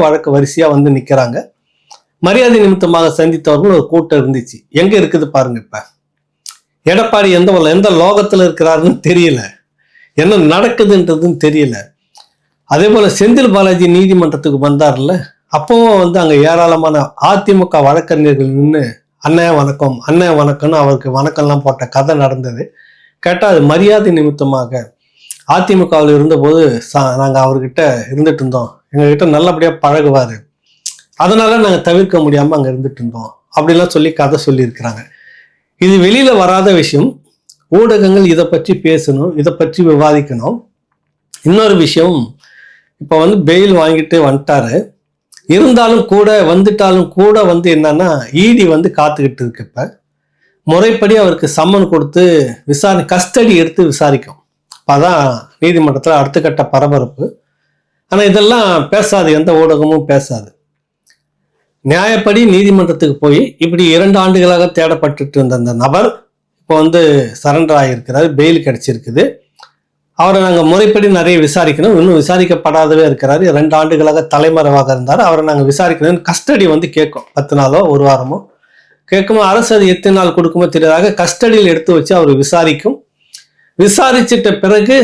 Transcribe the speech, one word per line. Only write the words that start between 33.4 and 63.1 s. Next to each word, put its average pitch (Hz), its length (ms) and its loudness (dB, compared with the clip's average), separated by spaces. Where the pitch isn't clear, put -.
அப்படிலாம் 165 400 0
சொல்லி 160 180 0
கதை 135 320 -2
சொல்லியிருக்கிறாங்க. 120 560 -4
இது 185 220 4
வெளியில 254 360 2
வராத 185 340 2
விஷயம், 156 340 0
ஊடகங்கள் 196 600 2
இதை 165 140 2
பற்றி 165 280 -2
பேசணும், 160 540 -2
இதை 151 160 -2
பற்றி - 300 -4
விவாதிக்கணும். 147 760 0
இன்னொரு 202 400 2
விஷயம், 165 340 0
இப்ப 147 200 -6
வந்து 196 160 2
பெயில் 190 320 2
வாங்கிட்டு 160 460 0
வந்துட்டாரு, 139 500 -2
இருந்தாலும் 226 560 2
கூட, 202 220 2
வந்துட்டாலும் 190 640 0
கூட 208 280 2
வந்து 175 320 0
என்னன்னா 156 340 0
இ - 20 4
டி 196 180 2
வந்து 170 240 0
காத்துக்கிட்டு 147 440 -2
இருக்கு. 117 240 -10
இப்ப 127 200 -10
முறைப்படி 208 560 2
அவருக்கு 160 340 -2
சம்மன் 190 380 0
கொடுத்து 147 280 0
விசாரணை, 170 380 -2
கஸ்டடி 214 480 0
எடுத்து 165 280 -2
விசாரிக்கும். 139 480 -4
அப்ப - 240 -4
அதான் 151 320 0
நீதிமன்றத்துல 156 600 0
அடுத்த 139 200 -2
கட்ட 151 260 -2
பரபரப்பு. 135 580 -2
ஆனா 196 200 0
இதெல்லாம் 208 400 2
பேசாது, 196 400 0
எந்த 165 120 0
ஊடகமும் 151 520 0
பேசாது. 120 360 -4
நியாயப்படி 202 600 0
நீதிமன்றத்துக்கு 185 760 2